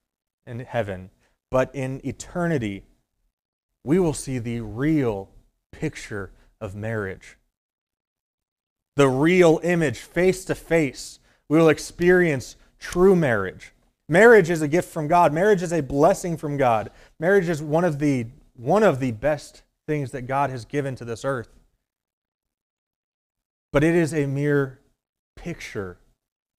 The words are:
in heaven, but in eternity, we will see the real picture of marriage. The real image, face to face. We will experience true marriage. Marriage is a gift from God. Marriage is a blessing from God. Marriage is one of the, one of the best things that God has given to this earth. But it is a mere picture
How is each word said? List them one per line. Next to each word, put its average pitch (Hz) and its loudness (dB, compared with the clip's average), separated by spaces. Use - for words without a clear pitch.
in 123 -12
heaven, 101 -8
but 127 0
in 131 -8
eternity, 131 -6
we 143 2
will 165 0
see 131 -8
the 117 -6
real 113 -2
picture 107 -10
of 101 -10
marriage. 104 -8
The 143 6
real 165 4
image, 165 0
face 185 -2
to - -6
face. - -4
We 147 4
will 165 6
experience 170 0
true 185 4
marriage. 113 -2
Marriage 196 8
is 165 -2
a 151 0
gift 160 0
from 156 -6
God. 165 4
Marriage 185 2
is 170 -6
a 165 0
blessing 147 0
from 147 -6
God. 113 0
Marriage 180 2
is 151 -4
one 156 0
of 151 -2
the, 135 0
one 165 0
of 151 2
the 131 -2
best 135 -6
things 147 -4
that 127 -10
God 135 -2
has 123 -10
given 139 -6
to 117 -14
this 117 -10
earth. 131 -6
But 143 2
it 170 2
is 165 0
a 147 -2
mere 139 -2
picture 98 -12